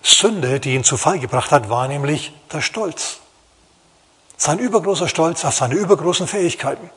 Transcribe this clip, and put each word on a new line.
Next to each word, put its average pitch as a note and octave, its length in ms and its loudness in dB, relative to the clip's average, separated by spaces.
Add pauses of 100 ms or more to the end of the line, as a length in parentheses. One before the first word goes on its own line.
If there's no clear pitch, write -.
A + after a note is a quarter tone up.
Sünde, C#3+ 580 2
die C3 160 -2
ihn C3 80 0
zu B2+ 140 2
Fall D#3 220 2
gebracht B2+ 320 -2
hat, A#2+ 180 4
war B2 180 0
nämlich C#3+ 460 -4 (180)
der D#3 80 -6
Stolz. - 600 -6 (1160)
Sein D#3+ 240 -2
übergroßer G3 480 0
Stolz E3 380 0
auf C#3 80 0
seine B2+ 220 0
übergroßen F3+ 520 2
Fähigkeiten. E3 680 -2